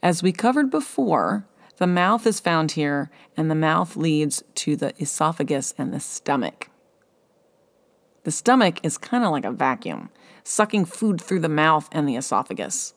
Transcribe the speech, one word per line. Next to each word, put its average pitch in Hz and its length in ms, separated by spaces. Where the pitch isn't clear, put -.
As 170 180
we 185 100
covered 254 380
before, 208 760
the 180 100
mouth 185 400
is 214 120
found 160 340
here, 147 360
and 160 120
the 156 60
mouth 160 400
leads 151 480
to 151 200
the 143 260
esophagus 156 760
and - 160
the - 60
stomach. - 720
The 160 80
stomach 220 520
is 156 140
kinda 240 320
like 147 160
a 98 60
vacuum, 120 580
sucking 208 420
food 196 360
through 190 180
the 160 100
mouth 156 420
and 151 160
the 123 100
esophagus. - 800